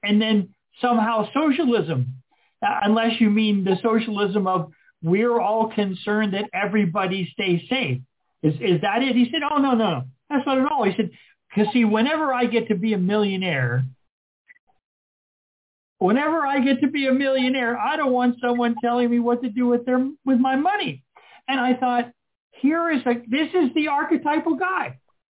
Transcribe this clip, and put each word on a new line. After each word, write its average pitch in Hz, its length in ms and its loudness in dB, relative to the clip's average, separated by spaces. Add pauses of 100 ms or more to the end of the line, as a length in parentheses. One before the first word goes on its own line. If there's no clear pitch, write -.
and 208 180 2
then 214 320 0 (280)
somehow 226 520 2
socialism, 240 840 0 (460)
uh, 208 220 -2
unless 226 360 2
you 214 100 4
mean 208 340 2
the 185 180 0
socialism 208 680 0
of 180 240 -2 (300)
we're 220 400 2
all 220 320 0
concerned 208 600 -2
that 202 200 -4
everybody 190 800 -2
stays 180 340 0
safe. 151 320 -2 (440)
Is, 156 180 2
is 175 200 2
that 208 200 0
it?" 269 140 0
He 240 160 4
said, 330 120 -4
"Oh, 294 140 -2
no, 269 160 2
no, 220 160 2
no. 127 140 -4 (260)
That's 277 160 -2
not 262 140 0
at 285 120 0
all." 269 120 -2
He 196 120 0
said, 202 140 -2 (440)
"'Cause 208 200 2
see, 247 100 4
whenever 269 500 2
I 247 120 0
get 226 220 0
to 214 80 0
be 214 180 -2
a 202 40 0
millionaire, 180 840 0 (2250)
whenever 285 480 2
I 277 140 0
get 269 220 2
to 294 60 2
be 277 200 -2
a 262 60 2
millionaire, 262 640 0
I 247 200 -2
don't 277 160 0
want 247 260 0
someone 240 420 0
telling 240 280 0
me 240 100 2
what 240 220 0
to 254 80 -4
do 240 180 0
with 240 180 0
their, 254 220 0 (180)
with 262 140 4
my 262 160 2
money." 311 480 -2 (440)
And 269 120 -2
I 247 140 0
thought, 240 380 -2 (400)
"Here 330 400 0
is 262 140 0
a, 240 100 2 (120)
this 277 260 -2
is 320 200 2
the 311 160 0
archetypal 302 680 0
guy. 359 440 -4 (320)